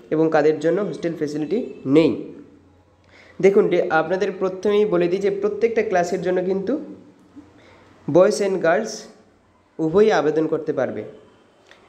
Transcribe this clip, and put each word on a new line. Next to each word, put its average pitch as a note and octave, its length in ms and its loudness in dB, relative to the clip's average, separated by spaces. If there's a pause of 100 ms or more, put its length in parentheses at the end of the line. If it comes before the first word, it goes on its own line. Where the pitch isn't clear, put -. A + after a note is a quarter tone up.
(140)
এবং D#3+ 120 4 (100)
কাদের D3+ 240 4
জন্য E3+ 200 0 (100)
হোস্টেল D#3+ 300 -6
ফেসিলিটি D3+ 400 -4 (360)
নেই। D#3 160 6 (1300)
দেখুন, F#3+ 320 4
ডে-, F3 160 0 (140)
আপনাদের F#3 280 -2 (120)
প্রথমেই G3+ 520 0
বলে F3 140 2
দিই F#3+ 180 -4
যে G3 60 0 (100)
প্রত্যেকটা A3 480 -2
ক্লাসের F3 320 -2
জন্য F3+ 180 -2 (100)
কিন্তু F#3+ 240 -4 (1300)
বয়েজ F#3+ 300 4 (100)
and F#3+ 160 -2
গার্লস F3+ 300 0 (880)
উভয়ই F#3 320 4
আবেদন D#3 360 2
করতে D3+ 320 -4
পারবে। G#2+ 240 -4 (840)